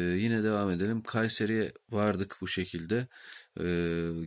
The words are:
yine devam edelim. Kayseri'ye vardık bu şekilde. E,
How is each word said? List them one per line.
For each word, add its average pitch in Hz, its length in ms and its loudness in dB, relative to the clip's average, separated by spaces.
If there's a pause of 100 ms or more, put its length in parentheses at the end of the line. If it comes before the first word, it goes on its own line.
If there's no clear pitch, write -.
(180)
yine 110 260 2
devam 104 260 2
edelim. 104 320 0
Kayseri'ye 110 720 0 (180)
vardık 104 500 0
bu 92 80 -4
şekilde. 92 600 -2 (520)
E, 85 60 -2 (600)